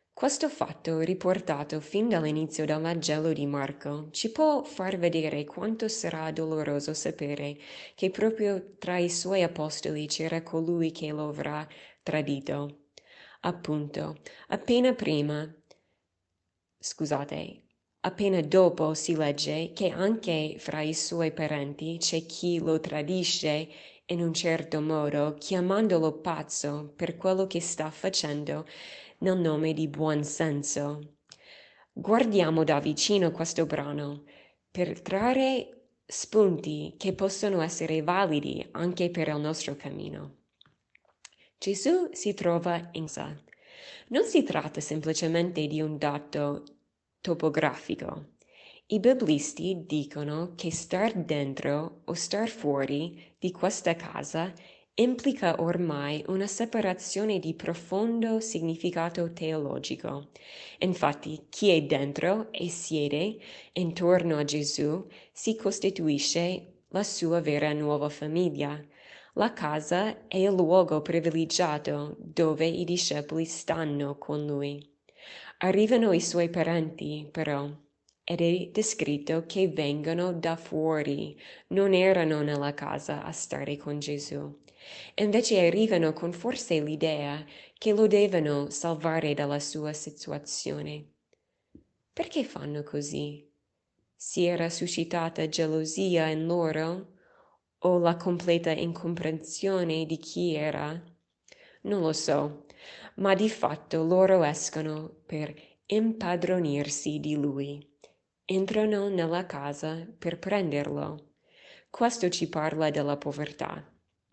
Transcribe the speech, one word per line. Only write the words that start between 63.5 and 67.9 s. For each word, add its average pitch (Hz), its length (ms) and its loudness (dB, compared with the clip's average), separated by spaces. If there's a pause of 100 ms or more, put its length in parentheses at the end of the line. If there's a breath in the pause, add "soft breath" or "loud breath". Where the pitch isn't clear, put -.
intorno 170 640 4
a 147 80 2
Gesù 147 640 -2 (260 loud breath)
si 220 240 -2
costituisce 175 1300 0
la 190 140 0
sua 170 380 0
vera 151 320 2
nuova 147 380 0